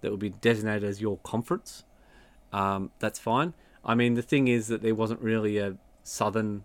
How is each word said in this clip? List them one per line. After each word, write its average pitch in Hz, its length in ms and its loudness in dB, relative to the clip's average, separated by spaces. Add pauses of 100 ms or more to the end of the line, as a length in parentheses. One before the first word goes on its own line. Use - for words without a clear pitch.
that 101 80 -4
will 101 80 -4
be 101 120 -2
designated 107 540 0
as 101 180 -4
your 104 160 -2
conference, - 640 -4 (680)
um, 98 460 0
that's - 200 -2
fine. 139 360 0 (280)
I 113 120 0
mean, 120 180 4
the 120 80 0
thing 135 260 4
is 117 200 2
that 113 140 -2
there 113 140 2
wasn't 113 260 -2
really 110 360 0
a 101 180 -2 (280)
Southern 107 600 -2